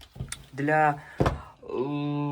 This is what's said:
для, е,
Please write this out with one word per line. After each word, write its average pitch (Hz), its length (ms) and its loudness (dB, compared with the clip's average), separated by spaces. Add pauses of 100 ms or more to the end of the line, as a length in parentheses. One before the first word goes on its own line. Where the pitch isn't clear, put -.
(540)
для, 151 360 4
е, - 360 -2 (1080)